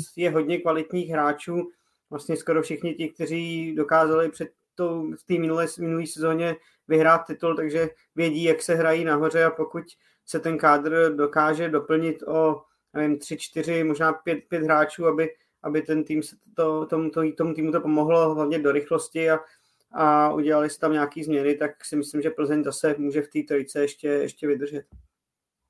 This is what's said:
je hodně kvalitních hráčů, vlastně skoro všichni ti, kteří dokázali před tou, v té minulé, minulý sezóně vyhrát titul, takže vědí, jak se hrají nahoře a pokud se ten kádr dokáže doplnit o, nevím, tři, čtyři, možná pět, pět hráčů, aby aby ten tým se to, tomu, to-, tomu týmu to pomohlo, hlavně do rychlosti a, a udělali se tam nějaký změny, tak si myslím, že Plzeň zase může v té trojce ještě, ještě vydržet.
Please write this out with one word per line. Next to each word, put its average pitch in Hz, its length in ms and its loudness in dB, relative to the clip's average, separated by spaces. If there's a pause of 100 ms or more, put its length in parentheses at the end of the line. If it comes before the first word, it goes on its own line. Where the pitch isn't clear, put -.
(160)
je 175 140 0
hodně 160 300 0
kvalitních 160 500 -2
hráčů, 160 600 -2 (400)
vlastně 156 260 -6
skoro 160 260 0
všichni 156 320 -6
ti, 160 140 -6
kteří 165 680 -6
dokázali 160 560 2
před 156 180 -10 (260)
tou, 165 440 -4
v - 60 -20
té 185 100 -2
minulé, 165 320 0 (120)
minulý 165 280 -4
sezóně 160 500 -2 (320)
vyhrát 160 380 6
titul, 165 300 -2
takže 156 340 -2 (240)
vědí, 165 300 -2
jak 156 180 2
se 175 120 0
hrají 165 300 2
nahoře 160 400 2
a 160 60 4
pokud 160 340 -4 (420)
se 160 140 -4
ten 160 180 -2
kádr 156 580 4
dokáže 156 520 2
doplnit 160 580 0
o, 156 360 2 (320)
nevím, 151 240 -2
tři, - 180 -10
čtyři, 165 480 -4
možná 156 280 0
pět, 147 260 -4 (100)
pět 165 140 -2
hráčů, 156 440 2
aby 156 220 2 (340)
aby 151 200 -2
ten 156 220 -2
tým 156 180 -2
se - 140 -16 (180)
to, 156 320 0
tomu, 160 240 -2
to-, 156 220 0
tomu 160 220 -2
týmu 156 180 -2
to 170 80 0
pomohlo, 156 540 4
hlavně 151 240 0
do 143 140 2
rychlosti 160 580 0
a, 160 80 4 (540)
a 151 400 4
udělali 151 380 2
se - 80 -12
tam 156 140 0
nějaký 151 320 -2
změny, 147 300 0
tak 147 300 -6
si - 120 -6
myslím, 143 260 -2
že 156 80 -2
Plzeň 151 340 0
zase 143 340 0
může 143 240 -2
v 143 60 -14
té 151 200 -4
trojce 143 320 -2
ještě, 143 280 -2
ještě 143 380 -2
vydržet. 143 380 -2 (840)